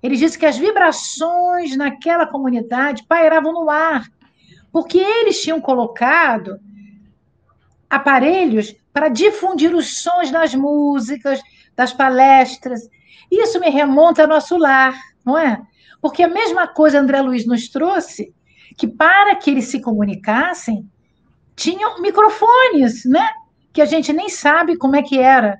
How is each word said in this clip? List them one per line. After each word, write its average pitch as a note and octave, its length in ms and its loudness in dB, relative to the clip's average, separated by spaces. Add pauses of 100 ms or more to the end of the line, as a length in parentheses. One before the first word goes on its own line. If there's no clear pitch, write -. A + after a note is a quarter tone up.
ele C4+ 140 -4
diz D4+ 200 0
que D#4+ 100 0
as C#4 120 0
vibrações F4 1160 -2
naquela D#4 500 -2
comunidade B3+ 840 -6
pairavam D#4+ 440 2
no E4+ 180 -4
ar, D4+ 360 -2 (640)
porque E4 280 0
eles G#4+ 440 0
tinham D#4+ 180 -4
colocado A#3+ 1000 -2 (1300)
aparelhos C#4 840 0 (180)
para D#4 160 0
difundir F4 680 0
os - 280 -4
sons E4+ 280 -2
das D#4+ 240 -2
músicas, C#4 840 -2 (340)
das B3 180 -2
palestras. C4 960 2 (420)
Isso G#4+ 280 0
me F4 120 0
remonta D4 520 4
ao D4+ 60 4
nosso D#4 280 0
lar, C4+ 380 2 (300)
não C4+ 140 0
é? C#4 220 -2 (400)
Porque - 220 -2
a E4+ 60 4
mesma F4+ 400 -2
coisa D4 320 2
André C#4 220 0
Luiz B3+ 240 -4
nos A#3 220 -4
trouxe, F4 640 -6 (440)
que C4 100 -4
para F#4+ 500 2
que D4 140 -2
eles C4 160 -2
se - 140 -8
comunicassem, G#3+ 1040 -4 (680)
tinham G4 480 -6
microfones, G#4 1040 2
né? E4+ 220 2 (440)
Que - 80 -2
a D4 60 4
gente D4+ 260 -2
nem F#4 160 -4
sabe E4 480 0
como C4+ 200 0
é D4 60 2
que C#4 160 -4
era. B3+ 420 4